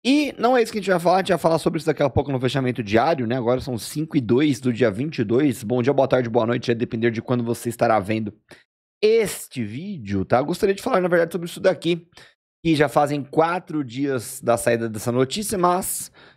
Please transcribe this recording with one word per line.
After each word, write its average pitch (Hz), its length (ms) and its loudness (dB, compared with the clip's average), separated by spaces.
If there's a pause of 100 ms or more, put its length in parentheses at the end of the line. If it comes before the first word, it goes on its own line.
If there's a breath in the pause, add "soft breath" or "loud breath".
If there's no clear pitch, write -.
E 277 360 2
não 254 180 4
é 233 60 4
isso 226 100 -2
que 220 60 -4
a - 20 -2
gente 185 100 -4
vai 180 80 4
falar, 170 180 4
a - 20 4
gente 190 100 -2
vai 175 100 2
falar 165 200 2
sobre 156 180 0
isso 151 100 -4
daqui 151 160 0
a 139 60 2
pouco 147 240 -2
no 127 80 -2
fechamento 127 420 -2
diário, 123 440 2
né? 120 100 -2
Agora 123 240 0
são 123 160 -6
cinco - 400 -6
e 135 60 4
dois 123 360 2
do 127 140 -2
dia 113 180 2
vinte 135 280 -6
e 123 60 0
dois. 127 380 0
Bom 123 200 -2
dia, 135 100 2
boa 135 160 2
tarde, 127 220 0
boa 113 160 2
noite, 120 240 -2
a 117 40 2
depender 117 360 0
de 113 100 -6
quando 120 240 -2
você 117 240 -4
estará 113 320 2
vendo 110 320 -4 (720 loud breath)
este 214 580 0
vídeo, 107 600 -6
tá? 120 160 4
Gostaria 180 340 0
de 196 60 -6
falar, 269 220 0
na 180 60 0
verdade, 170 240 2
sobre 175 140 -6
isso - 140 -14
daqui, 175 480 0 (560 loud breath)
que 165 100 4
já 143 140 4
fazem 147 340 2
quatro 160 600 -2
dias 131 560 -6
da 117 160 2
saída 117 320 0
dessa 110 240 -6
notícia, 185 460 -2
mas 180 520 0 (260 soft breath)